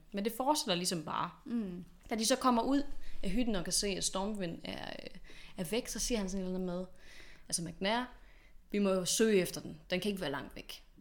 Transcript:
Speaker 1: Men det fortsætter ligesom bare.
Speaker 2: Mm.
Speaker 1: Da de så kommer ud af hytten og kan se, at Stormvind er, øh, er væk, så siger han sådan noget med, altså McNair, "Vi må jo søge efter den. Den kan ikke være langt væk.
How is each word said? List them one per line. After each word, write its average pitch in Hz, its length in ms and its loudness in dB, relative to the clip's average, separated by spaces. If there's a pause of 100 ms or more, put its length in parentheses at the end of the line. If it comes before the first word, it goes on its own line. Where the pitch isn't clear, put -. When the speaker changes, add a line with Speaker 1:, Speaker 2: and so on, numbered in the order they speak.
(120)
Speaker 1:
Men 202 140 -2
det 220 120 0
fortsætter 262 380 2
ligesom 175 280 0
bare. 170 260 -2 (160)
Speaker 2:
Mm. 185 400 -4 (240)
Speaker 1:
Da 240 60 -2
de 220 100 0
så 254 100 6
kommer 247 260 4
ud 277 220 4 (400)
af 196 60 2
hytten 226 260 4
og 175 80 0
kan 170 100 -4
se, - 140 2
at 180 160 0
Stormvind 196 600 -2
er, - 260 -6
øh, - 300 -10 (380)
er 190 60 -2
væk, 233 240 -2
så - 120 -4
siger 226 200 0
han 190 100 -2
sådan 190 160 -2
noget 185 160 -2
med, 180 240 -2 (640)
altså - 140 -2
McNair, 196 400 0 (680)
"Vi 208 80 2
må 202 100 6
jo 185 160 2
søge 214 360 6
efter - 200 -2
den. - 180 -10 (100)
Den 180 100 2
kan 208 120 -2
ikke 196 100 -2
være 147 100 -2
langt 135 240 -6
væk. - 280 -14 (180)